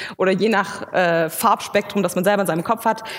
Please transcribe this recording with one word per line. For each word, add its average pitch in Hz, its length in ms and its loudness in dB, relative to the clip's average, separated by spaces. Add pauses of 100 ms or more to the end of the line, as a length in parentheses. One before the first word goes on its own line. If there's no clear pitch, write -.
(160)
oder 185 160 2
je 185 160 2
nach, - 460 -2
äh, 170 340 2
Farbspektrum, - 760 0
das 180 120 -2
man 180 100 -2
selber 202 180 4
in 190 40 -2
seinem 170 180 -2
Kopf 226 220 -2
hat, 220 160 0 (160)